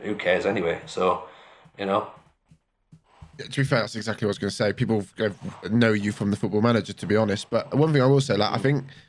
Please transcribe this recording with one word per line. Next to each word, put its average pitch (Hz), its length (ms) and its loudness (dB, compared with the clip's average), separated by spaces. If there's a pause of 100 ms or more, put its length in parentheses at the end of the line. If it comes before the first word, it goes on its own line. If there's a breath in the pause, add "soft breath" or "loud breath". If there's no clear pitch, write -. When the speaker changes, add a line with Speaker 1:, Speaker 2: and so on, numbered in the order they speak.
Speaker 1:
who 104 140 -6
cares 90 280 0
anyway?" 90 420 0
So, 90 360 -2 (560 loud breath)
you 101 80 -6
know. 104 220 -2 (1300)
Speaker 2:
Yeah, - 80 -14
to - 160 -6
be - 20 2
fair, 135 160 2
that's 107 160 -6
exactly 107 300 -4
what - 20 2
I - 20 2
was 98 80 -4
gonna 101 120 -2
say. 104 220 0
People 107 320 0 (140)
f-, 98 520 -6
know 113 220 4
you 104 200 0
from 101 180 -2
the 101 60 0
Football 104 240 -2
Manager, 110 320 2
to - 140 -12
be 101 100 2
honest. 104 340 0
But - 240 -2
one 156 180 2
thing 143 100 4
I 127 40 4
will 139 140 6
say, 120 160 0
like, 104 160 0
I 117 60 -2
think, 135 260 0 (240 loud breath)